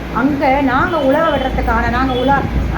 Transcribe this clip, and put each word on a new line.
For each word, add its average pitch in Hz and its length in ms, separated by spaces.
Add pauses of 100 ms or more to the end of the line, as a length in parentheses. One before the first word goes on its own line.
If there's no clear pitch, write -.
(140)
அங்க 269 460
நாங்க 285 360
உழவ 285 340
விடுறதுக்கான, 254 600
நாங்க 254 220
உலா-, 262 320 (340)